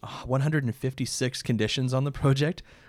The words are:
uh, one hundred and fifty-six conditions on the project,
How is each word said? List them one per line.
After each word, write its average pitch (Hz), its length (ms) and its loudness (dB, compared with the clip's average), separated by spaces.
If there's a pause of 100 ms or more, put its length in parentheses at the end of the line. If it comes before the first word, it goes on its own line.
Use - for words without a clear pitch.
uh, - 220 -10
one 131 160 0
hundred 151 240 2
and 117 100 0
fifty-six - 680 -4
conditions 123 500 0
on 131 120 2
the 143 60 -2
project, 143 520 2 (260)